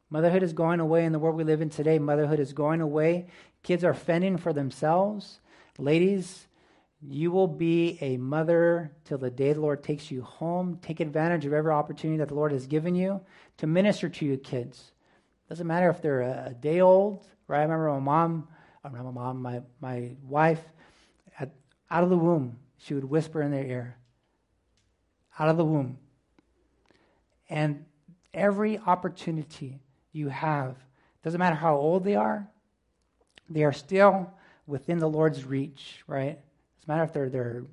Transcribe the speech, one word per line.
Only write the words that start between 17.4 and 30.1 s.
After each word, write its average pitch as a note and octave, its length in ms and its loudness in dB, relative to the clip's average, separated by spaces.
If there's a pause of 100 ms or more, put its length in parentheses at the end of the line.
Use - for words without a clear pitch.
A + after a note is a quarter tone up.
right? C#3+ 140 0
I - 20 2
remember D#3+ 300 0
my C#3 80 -2
mom, D#3+ 480 0 (360)
I C#3+ 40 -12
remember B2+ 240 -12
my B2 100 -10
mom, C3 200 -6
my, B2 200 -8 (180)
my B2 300 -8 (120)
wife, D#3 400 2 (760)
at, C3 140 -10 (380)
out E3+ 120 2
of F3+ 80 4
the F3+ 80 6
womb, D#3 400 2 (200)
she - 160 -8
would C#3 100 -4
whisper D#3 360 -2
in D3 100 -2
their C3+ 140 -4
ear, B2 320 -10 (1400)
"Out D#3 100 2
of D#3+ 80 4
the E3+ 80 2
womb." C#3+ 340 -2 (1500)
And D3+ 360 -4 (500)
every G3+ 440 0
opportunity E3 1040 -4 (320)